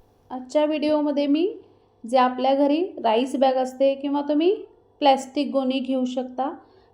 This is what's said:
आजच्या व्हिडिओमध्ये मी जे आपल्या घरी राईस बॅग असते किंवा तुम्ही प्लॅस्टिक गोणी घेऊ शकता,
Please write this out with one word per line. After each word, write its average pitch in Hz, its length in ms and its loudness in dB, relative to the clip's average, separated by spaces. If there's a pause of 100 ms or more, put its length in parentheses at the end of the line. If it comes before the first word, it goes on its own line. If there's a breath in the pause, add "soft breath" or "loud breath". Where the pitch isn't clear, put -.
(320)
आजच्या 262 340 -2
व्हिडिओमध्ये 302 640 0
मी 294 160 2 (600)
जे 233 140 0
आपल्या 254 380 2
घरी 285 260 2 (220)
राईस 240 320 0
बॅग 262 200 2
असते 262 400 0
किंवा 285 260 -4
तुम्ही 302 320 2 (480)
प्लॅस्टिक 269 500 2
गोणी 262 280 -2
घेऊ 254 260 -2
शकता, 254 440 -6 (440 soft breath)